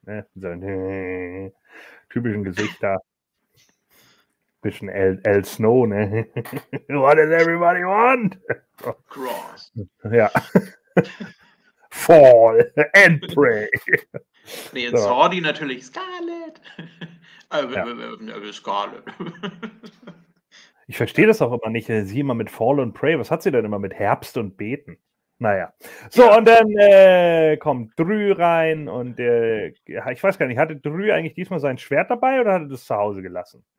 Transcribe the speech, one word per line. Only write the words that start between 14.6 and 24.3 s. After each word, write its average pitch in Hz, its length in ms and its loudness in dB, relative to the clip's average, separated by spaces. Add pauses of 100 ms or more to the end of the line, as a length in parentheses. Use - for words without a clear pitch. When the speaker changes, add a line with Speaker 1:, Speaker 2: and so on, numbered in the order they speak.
Speaker 2:
Nee, 123 160 -8
jetzt 120 140 0
Speaker 1:
So. 104 140 0
Speaker 2:
Hardy 175 240 0
natürlich, 147 460 -8
Scarlett. 339 760 -16 (160)
<laughs> - 240 -20 (480)
Äh, 147 240 -6
Speaker 1:
Ja. 95 140 -6
Speaker 2:
äh, - 60 -10
äh, 110 560 -16
äh, 104 40 -16
Scarlett. 101 560 -8
<laughs> - 40 -18 (1800)
Speaker 1:
Ich - 80 -16
verstehe 143 300 0
das 220 160 2
auch 120 100 -2
immer 117 180 -8
nicht, 113 200 -8
äh, 107 140 -2
sie 104 160 -8
immer 139 140 -4
mit 117 140 -8
Fall 135 300 -2
and 123 160 -6
Pray. 151 240 -2
Was 117 140 -6
hat 170 100 -6
sie 196 80 -2
denn 120 140 -2
immer 104 160 -8
mit 98 140 -10
Herbst 110 420 -6